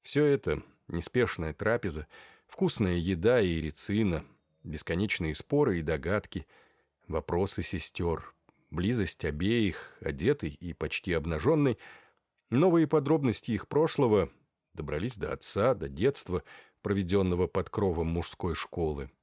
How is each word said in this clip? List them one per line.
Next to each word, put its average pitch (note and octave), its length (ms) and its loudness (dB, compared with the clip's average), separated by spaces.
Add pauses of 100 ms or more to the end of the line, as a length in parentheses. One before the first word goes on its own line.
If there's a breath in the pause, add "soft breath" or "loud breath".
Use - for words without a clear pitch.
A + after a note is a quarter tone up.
Всё D3 200 2
это — C3 380 2 (260)
неспешная E2+ 640 -2
трапеза, G2 540 -2 (400 loud breath)
вкусная G#2+ 480 0
еда F#2 460 2
и E2+ 200 2
рецина, F2 640 0 (380)
бесконечные E2 720 -2
споры B2+ 460 0
и - 20 -2
догадки, E2 640 -4 (640 soft breath)
вопросы E2+ 560 -2
сестёр, - 720 -4 (340)
близость F#2 560 -2
обеих, F#2 760 0
одетой D#2+ 500 -2
и E2 220 -10
почти D#2 400 -4
обнажённой, E2 680 0 (720 loud breath)
Новые E3 340 4
подробности C#3+ 680 2
их - 180 -4
прошлого B2 600 4 (440)
добрались D#2 420 -6
до D2 160 -6
отца, G#2 420 0
до D#2 140 -4
детства, F2+ 560 -2 (380 loud breath)
проведённого F#2 680 2
под - 220 -4
кровом E2+ 380 0
мужской E2+ 480 -4
школы D2+ 540 -4 (140)